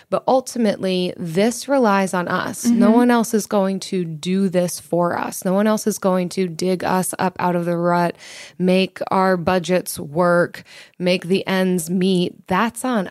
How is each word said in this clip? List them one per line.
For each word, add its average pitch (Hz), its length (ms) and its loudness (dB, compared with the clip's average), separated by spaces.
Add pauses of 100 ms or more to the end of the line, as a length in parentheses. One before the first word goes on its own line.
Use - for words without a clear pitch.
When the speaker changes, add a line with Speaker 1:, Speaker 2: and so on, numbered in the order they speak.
Speaker 1:
But - 180 -2
ultimately, 196 880 0
this 196 500 -2
relies 202 460 2
on 180 140 -2
us. - 380 -4
No 233 220 4
Speaker 2:
Mm-hmm. 220 80 6
Speaker 1:
one 240 160 6
else 233 220 2
is 208 140 0
going 190 320 0 (120)
to 180 140 -2
do 175 440 -2
this 175 300 -2
for 175 380 0
us. - 280 -6
No 185 80 0
one 208 140 2
else 214 200 0
is 202 100 -2
going 185 320 0
to 185 180 -2
dig 175 360 -2
us 185 360 0
up 185 200 0
out 175 160 0
of 170 100 -2
the 175 120 -2
rut, 175 380 2 (420)
make 185 420 2 (120)
our 190 260 4
budgets 180 640 -2
work, 175 640 0 (360)
make 180 260 0
the 185 220 0
ends 185 420 0
meet. 180 580 0
That's 214 380 -2
on 226 260 -2